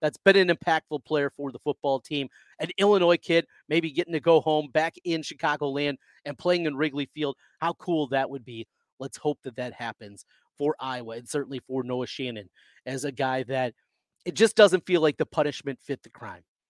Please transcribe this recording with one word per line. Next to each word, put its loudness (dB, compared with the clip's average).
that's -2
been 6
an 4
impactful -4
player 0
for -8
the -16
football -2
team, -6
an -6
Illinois 6
kid 2
maybe 0
getting -4
to -2
go 6
home 2
back 0
in -2
Chicagoland -2
and -10
playing 0
in -2
Wrigley -2
Field. -4
How -2
cool -2
that -2
would -12
be. -12
Let's -10
hope -2
that -12
that -8
happens -12
for 0
Iowa -8
and -14
certainly -6
for -4
Noah -4
Shannon -10
as -8
a -4
guy -2
that -4
it -8
just 4
doesn't 6
feel 2
like 2
the 0
punishment -4
fit -10
the -20
crime. -16